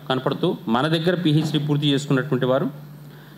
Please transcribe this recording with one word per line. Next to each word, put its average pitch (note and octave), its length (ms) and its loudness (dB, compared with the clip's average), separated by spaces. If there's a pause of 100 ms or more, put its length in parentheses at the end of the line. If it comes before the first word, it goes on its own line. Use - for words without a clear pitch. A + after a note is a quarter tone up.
కనపడుతూ C#3 480 0 (120)
మన A#2+ 180 2
దగ్గర E3+ 280 2
పీహెచ్డీ D#3 440 2
పూర్తి D3 320 0
చేసుకున్నటువంటి C3+ 560 0
వారు, C#3 240 2 (680)